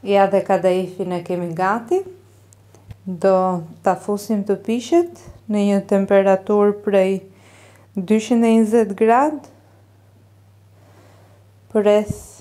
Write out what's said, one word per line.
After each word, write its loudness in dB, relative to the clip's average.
Ja 2
dhe 0
kadaifin -2
e -8
kemi -6
gati. -2
Do -2
ta -2
fusim -6
të -2
piqet -2
në 0
një 2
temperaturë 2
prej 2
dyqind 0
e 4
njëzet 2
grad 0
për 0
rreth 0